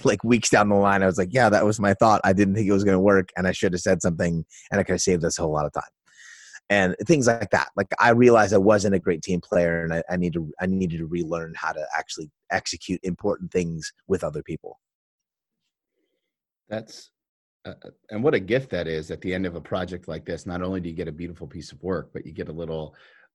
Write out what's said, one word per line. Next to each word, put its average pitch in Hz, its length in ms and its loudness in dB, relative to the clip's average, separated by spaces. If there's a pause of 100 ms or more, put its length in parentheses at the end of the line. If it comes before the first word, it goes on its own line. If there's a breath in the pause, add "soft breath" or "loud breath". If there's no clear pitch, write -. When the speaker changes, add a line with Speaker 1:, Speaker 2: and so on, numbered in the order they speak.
Speaker 1:
like, 107 180 0
weeks 117 260 2
down 104 200 4
the 101 60 4
line, 98 280 4
I - 20 4
was 92 120 2
like, 92 160 -2
"Yeah, 123 160 4
that 101 160 4
was 104 120 0
my 101 160 2
thought. 107 300 4
I 98 80 4
didn't 98 240 4
think 104 140 0
it - 40 4
was 101 120 4
gonna 95 160 4
work, 98 340 4
and 92 100 -2
I 92 60 0
should 90 220 0
have 87 80 -4
said 92 200 0
something, 85 440 -2 (260 loud breath)
and 101 80 0
I 92 40 2
could 92 100 -2
have 87 80 -2
saved 85 240 0
us 80 120 -2
a - 40 -4
whole 80 100 -2
lot 76 140 -2
of 73 80 -6
time." 73 100 -8 (840 loud breath)
And 95 260 2 (100)
things 139 220 4
like 113 220 0
that. 71 260 0
Like, 98 120 -2 (120)
I 117 120 6
realized 117 420 6
I 104 40 6
wasn't 98 380 4
a 92 40 2
great 85 240 -2
team 90 180 -2
player, 85 420 0
and 82 100 -4
I, 82 160 -4
I 90 60 -4
need 90 180 -2
to, 80 280 -6
I 92 60 -4
needed 92 320 -2
to 82 60 -6
relearn 82 520 -6
how 80 160 -6
to 78 200 -8
actually 78 380 -8 (180)
execute 90 540 -6
important 92 480 -6
things 82 400 -4 (160)
with 92 160 -2
other 76 180 -6
people. - 380 -14 (1900)
Speaker 2:
That's, - 420 -12 (540)
uh, - 80 -14 (120)
uh, - 40 -18 (200)
and 110 140 -6
what 151 100 2
a 110 60 2
gift 113 300 -2
that 85 180 -4
is 80 240 -6
at 82 100 -10
the 90 120 -4
end 95 120 -2
of 85 100 -6
a 82 60 -10
project 90 460 -8
like 78 180 -10
this. 87 200 -10
Not 90 160 -8
only 92 180 -4
do 85 100 -8
you 80 60 -12
get 85 120 -8
a 82 40 -10
beautiful 85 360 -12
piece 78 260 -16
of - 100 -20
work, 85 300 -6
but - 120 -14
you 73 60 -18
get 87 180 -10
a 78 40 -12
little, 80 420 -10 (400 soft breath)